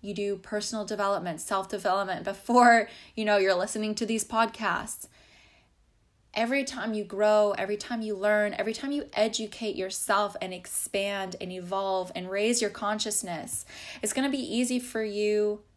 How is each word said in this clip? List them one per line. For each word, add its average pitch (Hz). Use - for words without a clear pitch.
you 202
do 202
personal 214
development, 196
self-development, 190
before, 233
you 220
know, 208
you're 190
listening 214
to 226
these 220
podcasts. 220
Every 247
time 233
you 208
grow, 208
every 202
time 226
you 214
learn, 208
every 214
time 277
you 285
educate 220
yourself 202
and 185
expand 196
and 180
evolve 185
and 180
raise 214
your 202
consciousness, 208
it's 220
gonna 269
be 262
easy 247
for 226
you 208